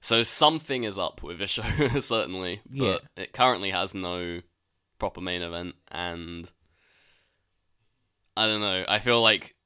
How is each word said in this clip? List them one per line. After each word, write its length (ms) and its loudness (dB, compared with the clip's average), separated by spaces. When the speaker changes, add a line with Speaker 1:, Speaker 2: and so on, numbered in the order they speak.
Speaker 1:
So 220 2
something 600 4
is 140 -4
up 240 -4
with 160 -10
the 100 -4
show, 140 -2
<laughs> 380 0
certainly, 600 -2
Speaker 2:
Yeah. 280 0
Speaker 1:
but 80 -8
it 100 -10
currently 380 4
has 220 -2
no 480 -4
proper 220 -6
main 220 -4
event, 320 -8
and 640 -8
I 100 2
don't 160 0
know, 260 -2
I 120 2
feel 200 4
like 340 4